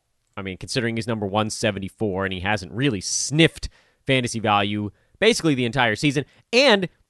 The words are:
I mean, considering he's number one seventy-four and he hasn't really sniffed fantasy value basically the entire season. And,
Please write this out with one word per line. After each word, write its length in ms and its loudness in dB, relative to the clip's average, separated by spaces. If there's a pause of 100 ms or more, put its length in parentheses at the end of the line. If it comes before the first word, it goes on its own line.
(360)
I 60 -10
mean, 160 -8
considering 380 -4
he's 100 -4
number 180 -4
one 240 0
seventy-four 800 -4
and 80 -4
he 60 -8
hasn't 320 -2
really 280 -2
sniffed 720 0 (360)
fantasy 320 0
value 520 0 (280)
basically 360 2
the 100 0
entire 320 2
season. 300 0 (260)
And, 380 4 (200)